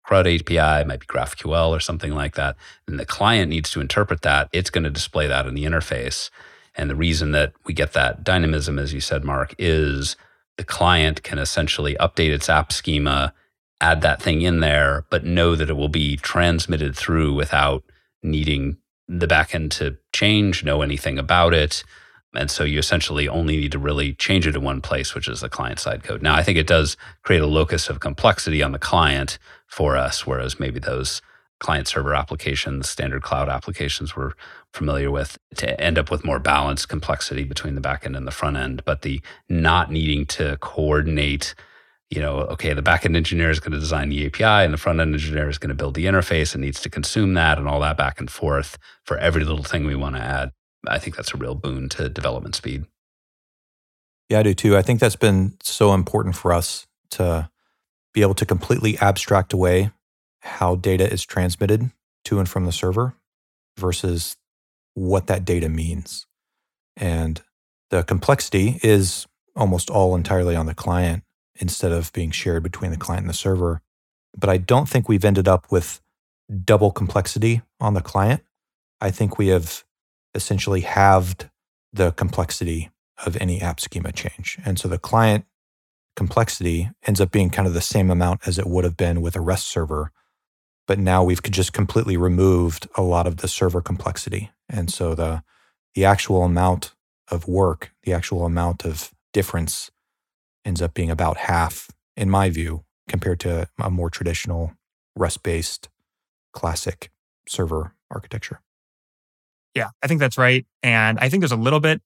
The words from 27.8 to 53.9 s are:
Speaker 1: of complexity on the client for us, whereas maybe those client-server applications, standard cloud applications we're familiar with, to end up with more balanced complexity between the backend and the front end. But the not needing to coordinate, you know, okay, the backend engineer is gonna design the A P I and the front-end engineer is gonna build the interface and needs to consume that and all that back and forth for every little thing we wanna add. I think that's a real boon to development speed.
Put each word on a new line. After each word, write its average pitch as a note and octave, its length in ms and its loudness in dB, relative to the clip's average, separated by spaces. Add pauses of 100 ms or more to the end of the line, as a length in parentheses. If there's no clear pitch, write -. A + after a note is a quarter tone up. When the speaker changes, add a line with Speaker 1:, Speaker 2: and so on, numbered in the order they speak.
Speaker 1:
of C#2+ 120 -6
complexity D2+ 600 0
on C#2+ 100 -2
the C#2 60 -6
client C#2+ 600 2 (280)
for D2 300 0
us, C2 300 -2
whereas B1+ 320 -4
maybe C2 200 -4
those C2 440 -6 (380)
client-server C#2+ 540 -2
applications, C#2 760 -4
standard C2+ 320 -6
cloud C2+ 260 -2
applications C#2 640 -6
we're C2+ 180 -8 (420)
familiar C#2 360 -2
with, C#2 280 -4 (160)
to - 260 -4
end D#2+ 180 2
up - 120 -2
with - 120 -4
more C#2 160 -2
balanced C#2+ 520 0
complexity D2 540 -4
between C#2 300 -6
the C#2 60 -6
backend C2+ 340 -6
and C2 120 -8
the C2 60 -10
front D2 260 -4
end. C2 260 -6
But C#2+ 160 -2
the C#2 220 -6 (260)
not E2 420 2
needing D2+ 360 -2
to C#2+ 340 -4
coordinate, D2+ 920 -2 (560)
you D2+ 100 -6
know, C#2+ 200 -2
okay, D#2 340 -4
the C#2+ 80 -4
backend E2 340 4
engineer E2 320 0
is D#2 120 2
gonna D2+ 200 -6
design D2 300 -2
the C#2+ 160 -2
A C#2+ 40 -6
P G#2+ 140 -2
I G#2 200 6
and D#2 100 2
the D2+ 40 -2
front-end D#2+ 360 0
engineer D2+ 340 -2
is C#2+ 80 -4
gonna C#2 180 -6
build C#2 200 -4
the D#2+ 100 -4
interface F#2 500 0
and C2+ 80 -4
needs C#2 200 -6
to - 80 -8
consume G2 420 0
that D#2+ 240 4
and C#2+ 100 -2
all C#2+ 140 0
that D2 160 0
back C#2 240 -2
and B1+ 100 -10
forth C#2+ 460 -4 (260)
for - 140 -4
every E2 260 2
little D2+ 220 -4
thing D2 220 -4
we C#2+ 100 -2
wanna C2+ 220 -4
add. C2+ 340 -4 (340)
I G#1+ 120 -2
think - 180 -10
that's - 160 -8
a C2+ 60 -8
real B1+ 160 -6
boon C2 360 -6
to C#2+ 200 -6
development B1+ 440 -6
speed. C2+ 300 -8 (1400)